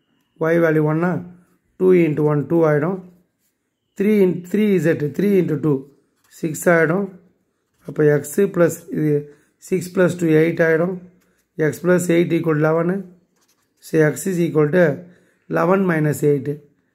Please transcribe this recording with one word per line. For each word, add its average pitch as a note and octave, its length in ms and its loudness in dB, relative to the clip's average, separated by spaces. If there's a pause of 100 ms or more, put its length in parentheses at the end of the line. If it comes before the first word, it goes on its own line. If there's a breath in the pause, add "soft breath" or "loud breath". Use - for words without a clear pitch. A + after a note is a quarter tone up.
(400)
ஒய் E3 200 0
வேல்யூ D#3+ 260 2
ஒன்னா D#3+ 260 0 (680 soft breath)
டூ F#3 140 2
இன்ட்டு D#3 320 2
ஒன், D3+ 220 0
டூ E3+ 160 0
ஆகிடும். D#3 340 0 (1000)
த்ரீ G#3 220 0
in, F#3 120 4 (120)
த்ரீ G#3+ 280 -2
இசட், E3 400 0
த்ரீ F#3 220 -2
இன்ட்டு D#3 260 0
டூ D3 140 0 (600)
சிக்ஸ் - 320 -8
ஆகிடும். E3+ 380 2 (840)
அப்போ D3+ 160 -6
எக்ஸு D3 440 0
ப்ளஸ் E3 300 0 (140)
இது D3+ 200 -2 (520 soft breath)
சிக்ஸ் F3+ 280 -6
plus F3+ 260 2
டூ E3+ 160 -2
எயிட் D#3+ 280 2
ஆகிடும். E3 340 0 (600)
எக்ஸ் D3+ 240 -2
ப்ளஸ் F3 280 2
எயிட் E3+ 240 2
ஈக்குவல் D#3 280 0
லெவனு. E3 340 0 (880)
So - 160 -10
எக்ஸ் D3+ 280 0
இஸ் F3+ 120 -4
ஈக்குவல் D3+ 320 0
டு F3 120 4 (680 soft breath)
லெவன் E3+ 360 0
மைனஸ் D3+ 380 0
எயிட்டு. C#3+ 300 0 (420)